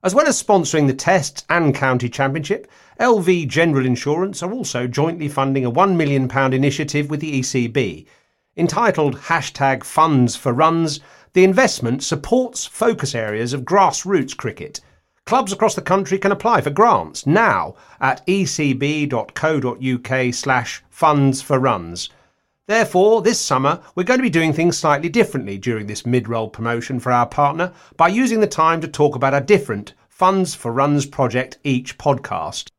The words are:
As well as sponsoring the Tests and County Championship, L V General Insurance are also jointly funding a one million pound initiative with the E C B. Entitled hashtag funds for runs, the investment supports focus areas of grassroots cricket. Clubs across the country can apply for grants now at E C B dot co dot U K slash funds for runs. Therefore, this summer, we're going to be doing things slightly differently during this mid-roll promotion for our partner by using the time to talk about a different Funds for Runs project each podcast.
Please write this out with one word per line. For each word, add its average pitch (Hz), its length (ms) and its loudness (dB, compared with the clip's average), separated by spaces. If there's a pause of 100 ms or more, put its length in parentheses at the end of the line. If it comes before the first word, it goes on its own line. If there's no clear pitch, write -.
As 190 80 0
well 302 140 4
as - 140 0
sponsoring 160 440 2
the 135 80 2
Tests 170 560 -2
and 156 240 2
County 127 360 0
Championship, 139 600 -4 (300)
L 233 200 4
V 175 260 2
General 143 400 2
Insurance 156 580 -2
are 185 80 -6
also 190 340 -6
jointly 147 440 -2
funding 135 340 0
a 123 60 0
one 180 260 2
million 139 320 2
pound 131 260 0
initiative 143 560 0
with 147 120 -6
the 151 160 -4
E 131 40 0
C 123 260 -2
B. 107 380 -4 (520)
Entitled 165 600 0
hashtag 135 680 -2
funds 143 500 2
for - 160 -4
runs, 160 480 0 (320)
the 180 140 6
investment 185 580 2
supports 240 600 -2
focus - 500 -2
areas 113 380 -4
of 139 80 -6
grassroots 175 720 0
cricket. - 460 -10 (440)
Clubs 220 280 0
across 190 200 0
the 185 80 -6
country 190 360 0
can 196 160 0
apply 185 260 0
for 151 100 -2
grants 143 560 2
now 139 480 2 (280)
at 131 260 -2
E 196 180 0
C 143 280 -2
B 147 320 -2
dot 123 280 -4
co 156 280 0
dot 123 200 -6
U 127 160 -2
K 123 360 -2
slash 127 560 -2
funds 139 520 2
for 131 180 0
runs. 90 500 -2 (560)
Therefore, 214 560 2
this 214 200 0
summer, 143 400 0 (120)
we're 180 100 -4
going 254 160 2
to 262 40 0
be 240 60 2
doing 160 240 2
things 165 240 0
slightly 151 320 0
differently 135 480 -2
during 110 280 -4
this 104 200 -10
mid-roll 117 420 0
promotion 117 500 -4
for 123 140 -2
our 120 140 4
partner 160 480 -2 (240)
by 165 100 4
using 226 320 2
the 208 80 4
time 160 320 0
to 156 80 -8
talk 147 300 0
about 135 160 0
a 139 80 2
different 120 520 0 (140)
Funds 185 480 0
for - 160 -8
Runs 143 340 2
project 127 600 -2
each 127 320 -4
podcast. 92 800 -4